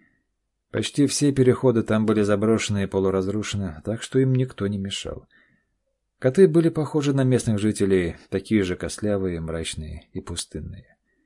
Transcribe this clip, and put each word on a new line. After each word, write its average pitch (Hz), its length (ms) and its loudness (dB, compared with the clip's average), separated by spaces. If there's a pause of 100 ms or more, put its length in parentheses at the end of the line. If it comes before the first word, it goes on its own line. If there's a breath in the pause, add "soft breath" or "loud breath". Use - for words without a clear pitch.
(680)
Почти 139 380 0
все 143 240 0
переходы 123 500 4
там 110 240 0
были 107 180 2
заброшены 104 600 0
и 95 40 -4
полуразрушены, 95 1000 -2
так 110 180 -6
что - 160 -2
им 131 160 2
никто 127 320 -2
не 101 100 -2
мешал. - 520 -8 (880 soft breath)
Коты 170 300 6
были 160 180 2
похожи 147 460 0
на 135 100 2
местных 120 340 2
жителей, 98 600 2 (120)
такие 101 340 0
же 90 120 -2
костлявые, 95 640 -4
мрачные 80 720 -8
и 95 80 -10
пустынные. - 760 -12 (300)